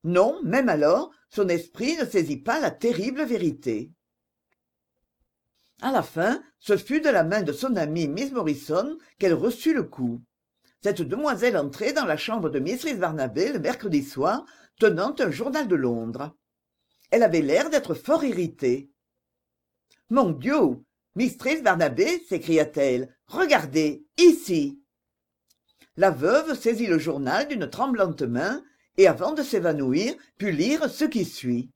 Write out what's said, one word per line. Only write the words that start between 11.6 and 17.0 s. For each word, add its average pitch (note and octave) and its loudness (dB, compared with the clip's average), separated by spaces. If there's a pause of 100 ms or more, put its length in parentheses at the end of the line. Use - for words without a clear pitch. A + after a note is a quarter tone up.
dans C#4 0
la D3+ 0
chambre G#3+ -4
de C#3 -2
Mistress A#3+ -4
Barnabé D#3+ -2
le B3 -4
mercredi E3+ -2
soir, D#3+ -2 (340)
tenant G#3 2
un G#3+ 2
journal B3+ -4
de F3+ 2
Londres. A#2+ -4 (720)